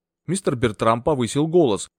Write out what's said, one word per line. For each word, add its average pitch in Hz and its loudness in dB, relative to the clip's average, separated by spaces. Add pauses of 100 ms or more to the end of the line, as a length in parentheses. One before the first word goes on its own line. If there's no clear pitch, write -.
(280)
Мистер 143 -4
Бертрам 113 0
повысил 143 -2
голос, 156 2 (120)